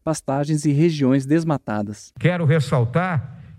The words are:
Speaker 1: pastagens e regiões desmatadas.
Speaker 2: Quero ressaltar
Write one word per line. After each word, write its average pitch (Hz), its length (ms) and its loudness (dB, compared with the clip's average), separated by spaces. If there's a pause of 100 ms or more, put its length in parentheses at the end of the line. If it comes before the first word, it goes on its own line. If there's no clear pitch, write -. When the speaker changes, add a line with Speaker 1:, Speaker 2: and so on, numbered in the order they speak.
Speaker 1:
pastagens 147 640 -2
e 151 80 2
regiões 139 540 2
desmatadas. 135 920 -2
Speaker 2:
Quero 170 280 0
ressaltar 156 960 0 (160)